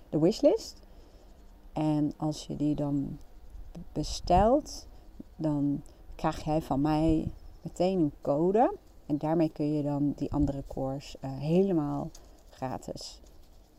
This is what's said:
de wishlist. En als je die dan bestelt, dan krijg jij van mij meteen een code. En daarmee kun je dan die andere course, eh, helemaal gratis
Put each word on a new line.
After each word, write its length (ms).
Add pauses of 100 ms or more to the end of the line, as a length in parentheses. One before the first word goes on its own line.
de 100
wishlist. 640 (920)
En 440
als 300
je 100
die 180
dan 440 (760)
bestelt, 960 (480)
dan 460 (320)
krijg 300
jij 180
van 180
mij 520 (300)
meteen 360
een 220
code. 540 (320)
En 120
daarmee 340
kun 200
je 100
dan 340
die 160
andere 360
course, 520
eh, 100
helemaal 800 (400)
gratis 680 (580)